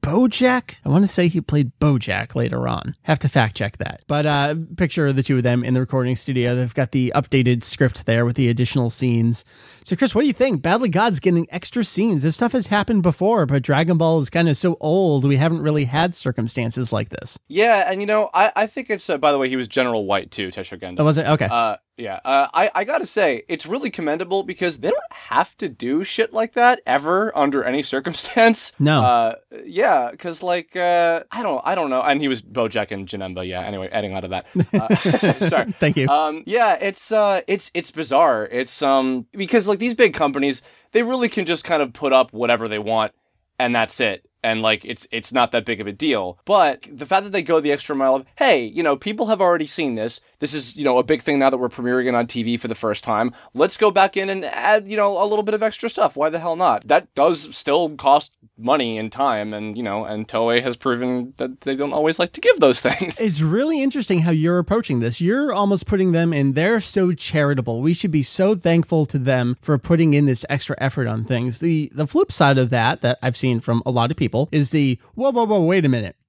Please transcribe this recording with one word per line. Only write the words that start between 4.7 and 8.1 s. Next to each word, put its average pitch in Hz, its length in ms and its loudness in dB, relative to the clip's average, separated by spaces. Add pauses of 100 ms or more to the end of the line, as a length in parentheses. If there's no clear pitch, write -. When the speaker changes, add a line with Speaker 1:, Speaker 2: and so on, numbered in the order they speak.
Speaker 1:
picture 160 320 0
of 135 80 2
the 135 60 2
two 131 160 2
of 123 40 0
them 120 220 2
in 123 100 0
the 127 60 2
recording 127 360 -2
studio. 123 380 -2
They've 123 180 -2
got 131 200 -2
the 127 220 0
updated 123 480 2
script - 440 0
there 117 180 2